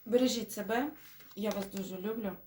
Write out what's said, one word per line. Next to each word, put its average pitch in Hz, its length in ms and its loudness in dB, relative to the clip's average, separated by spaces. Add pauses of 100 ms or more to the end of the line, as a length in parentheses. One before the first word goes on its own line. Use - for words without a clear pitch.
Бережіть 233 480 4
себе. 226 380 0 (460)
Я 208 140 0
вас 196 200 -4
дуже 190 280 -6
люблю. 208 340 -2 (140)